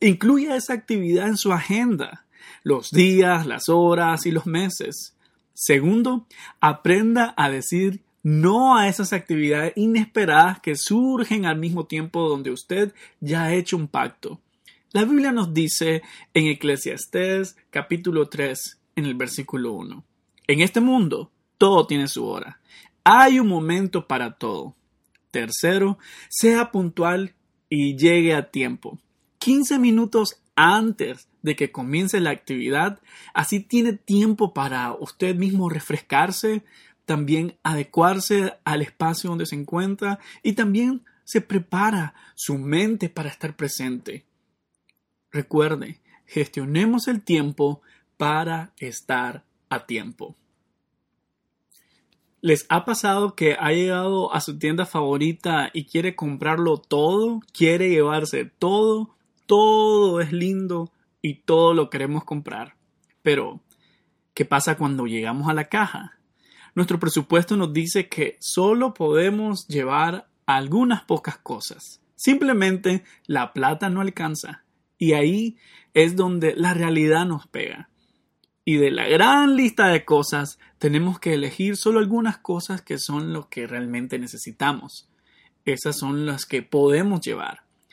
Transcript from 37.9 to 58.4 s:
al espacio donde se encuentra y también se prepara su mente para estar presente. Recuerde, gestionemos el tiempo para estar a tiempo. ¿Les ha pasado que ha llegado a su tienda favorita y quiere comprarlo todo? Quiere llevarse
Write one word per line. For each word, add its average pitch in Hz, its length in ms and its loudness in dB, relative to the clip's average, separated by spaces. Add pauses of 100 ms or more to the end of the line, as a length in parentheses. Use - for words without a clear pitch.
al 151 180 -2
espacio 165 480 -4
donde 170 140 -6
se 151 120 -10
encuentra 196 640 -4 (240)
y 214 80 0
también 233 500 0 (220)
se - 160 -2
prepara 196 720 -2 (220)
su - 200 -6
mente 170 520 -2
para 156 200 -8
estar 151 280 -12
presente. 131 720 -8 (1080)
Recuerde, 151 680 -2 (260)
gestionemos 156 800 -2
el 233 140 -2
tiempo 147 600 -2 (340)
para 160 640 -4
estar 123 640 -6 (260)
a - 160 -8
tiempo. 113 500 -10 (2000)
¿Les 156 260 2
ha 170 160 0
pasado 208 500 0
que 151 240 2
ha 156 140 0
llegado 185 600 -2
a 160 80 -2
su 151 200 -10
tienda 165 260 -2
favorita 151 880 -2
y 151 120 -8
quiere 175 280 -4
comprarlo 156 640 -2
todo? 202 640 0 (120)
Quiere 175 380 2
llevarse 151 540 0